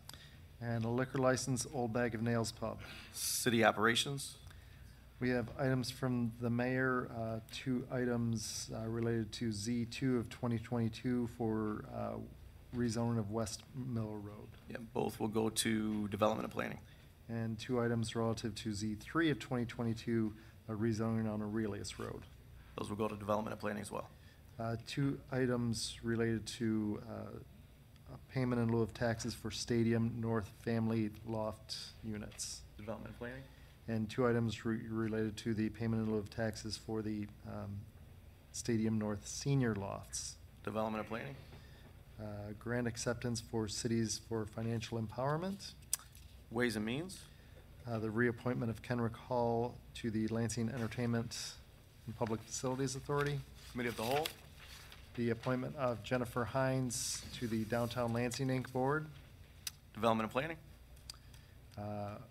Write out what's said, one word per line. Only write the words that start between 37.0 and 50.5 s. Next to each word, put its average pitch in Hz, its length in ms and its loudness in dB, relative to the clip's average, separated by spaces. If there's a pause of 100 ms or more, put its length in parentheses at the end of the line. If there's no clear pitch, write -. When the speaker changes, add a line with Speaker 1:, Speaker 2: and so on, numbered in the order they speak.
Speaker 1:
the, 104 240 -2 (220)
um, 104 320 -6 (720)
Stadium 110 440 2
North 104 300 0
Senior 131 480 4
Lofts. 101 600 -4 (260)
Speaker 2:
Development 110 380 0
and 104 80 -4
planning. 127 260 -4 (840)
Speaker 1:
Uh, 104 400 -6
grant 120 260 2
acceptance 120 540 0
for 113 260 0
Cities 113 640 2
for 110 180 0
Financial 113 560 -2
Empowerment. 156 680 -2 (800)
Speaker 2:
Ways 117 260 4
and 107 100 0
Means. 120 320 -4 (720)
Speaker 1:
Uh, 113 80 0
the 110 120 0
reappointment 120 600 4
of 110 120 -4
Kenrick 117 340 0
Hall 120 580 2 (200)
to 117 160 -2
the 110 180 2
Lansing 113 400 2